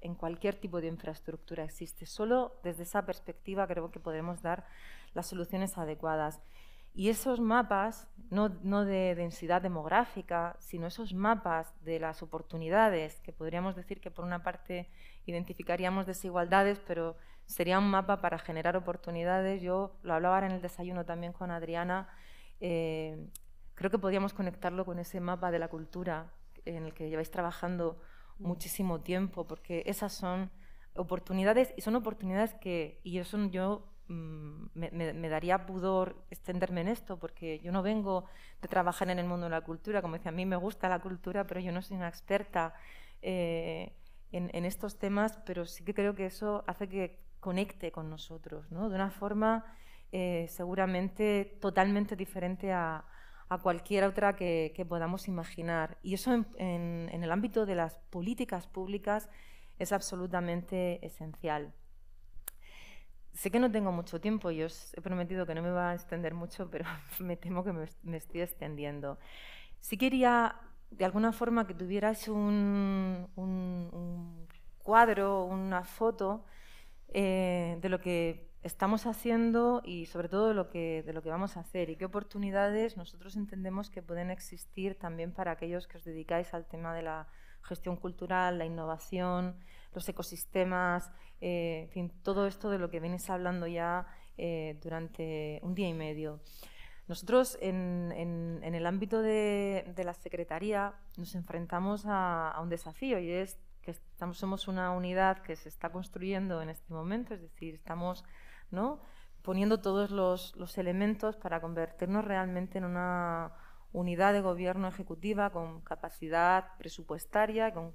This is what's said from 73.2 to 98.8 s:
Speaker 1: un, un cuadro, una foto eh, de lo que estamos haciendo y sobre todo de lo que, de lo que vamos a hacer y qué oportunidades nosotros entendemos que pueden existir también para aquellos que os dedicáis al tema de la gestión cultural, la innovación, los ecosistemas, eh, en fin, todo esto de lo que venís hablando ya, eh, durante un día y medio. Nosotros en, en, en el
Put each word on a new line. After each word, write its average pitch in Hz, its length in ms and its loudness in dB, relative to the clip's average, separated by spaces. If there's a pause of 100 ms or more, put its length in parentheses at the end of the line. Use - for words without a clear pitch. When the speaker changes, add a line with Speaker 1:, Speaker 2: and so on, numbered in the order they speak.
Speaker 1:
un, 180 560 -2
un 175 560 -6 (300)
cuadro, 202 640 8
una 190 400 0
foto 220 600 2 (680)
eh, 185 680 4
de 185 80 0
lo 185 100 2
que 170 500 0 (140)
estamos 196 420 2
haciendo 233 800 4
y 175 220 -6
sobre 175 240 -2
todo 208 200 4
de 220 40 6
lo 190 160 2
que, 165 340 -2
de 156 100 -6
lo 160 80 -4
que 160 80 -4
vamos 180 280 -2
a 170 40 -6
hacer 175 280 -2
y 160 60 -6
qué 190 100 -4
oportunidades 202 880 2
nosotros 190 400 -10
entendemos 196 540 -2
que 180 140 -10
pueden 175 260 -2
existir - 680 -6
también 170 340 -4
para 175 200 -2
aquellos 175 360 -4
que - 100 -14
os 165 60 -16
dedicáis 165 500 -2
al 170 120 -4
tema 165 280 -6
de 165 80 -4
la 156 260 -6 (360)
gestión 180 320 -4
cultural, 180 640 2
la 165 80 0
innovación, 180 920 0 (360)
los 180 140 -6
ecosistemas, 180 1040 0 (300)
eh, 170 420 0
en 160 60 -12
fin, 175 240 -4 (100)
todo 196 240 4
esto 196 220 -4
de 202 80 2
lo 175 120 0
que 170 100 -4
venís 175 300 -4
hablando 180 380 0
ya, 170 400 0 (300)
eh, 156 440 -4
durante 160 840 -4
un 180 120 -2
día 196 120 2
y 170 60 0
medio. 156 460 -4 (680)
Nosotros 240 540 4
en, 180 540 0
en, 165 480 -4
en 165 120 -2
el 165 100 0